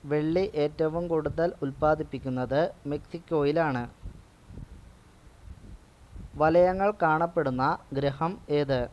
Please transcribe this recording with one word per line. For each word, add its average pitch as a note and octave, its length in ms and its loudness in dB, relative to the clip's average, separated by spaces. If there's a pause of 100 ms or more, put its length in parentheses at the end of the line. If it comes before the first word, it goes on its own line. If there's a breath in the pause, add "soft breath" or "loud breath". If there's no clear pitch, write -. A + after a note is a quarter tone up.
വെള്ളി D#3 400 2 (100)
ഏറ്റവും D#3 520 0
കൂടുതൽ D#3+ 420 0 (120)
ഉൽപ്പാദിപ്പിക്കുന്നത് C3+ 1000 -2 (240)
മെക്സിക്കോയിലാണ്. D3 960 0 (2500)
വലയങ്ങൾ F3+ 540 4 (140)
കാണപ്പെടുന്ന D#3 600 2 (300)
ഗ്രഹം C#3 400 -2 (160)
ഏത്? C#3 320 2 (120)